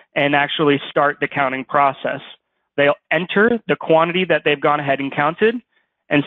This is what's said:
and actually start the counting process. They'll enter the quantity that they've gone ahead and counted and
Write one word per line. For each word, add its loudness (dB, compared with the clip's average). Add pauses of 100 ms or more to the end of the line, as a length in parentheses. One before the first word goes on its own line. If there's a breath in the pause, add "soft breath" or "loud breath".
(140 soft breath)
and 2
actually 0 (100)
start 0
the -4
counting -4
process. -2 (560)
They'll 2 (160)
enter 0
the 0
quantity 2
that 0
they've 0
gone 0
ahead -2
and -6
counted 0 (540)
and 2